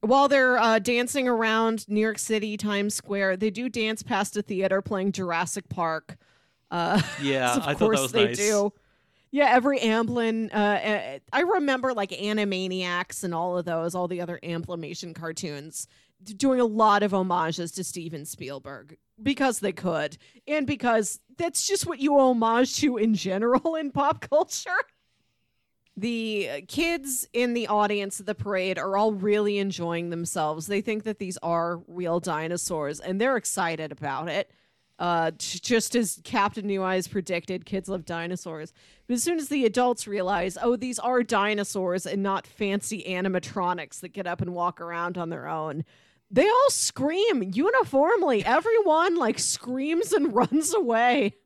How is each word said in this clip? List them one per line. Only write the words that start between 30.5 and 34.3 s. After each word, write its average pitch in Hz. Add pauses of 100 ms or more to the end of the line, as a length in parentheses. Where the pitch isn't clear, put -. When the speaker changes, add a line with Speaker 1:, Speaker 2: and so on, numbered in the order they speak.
Speaker 1:
They 202
think 214
that 214
these 185
are 170
real 175
dinosaurs, 160
and 185
they're 262
excited 165
about 147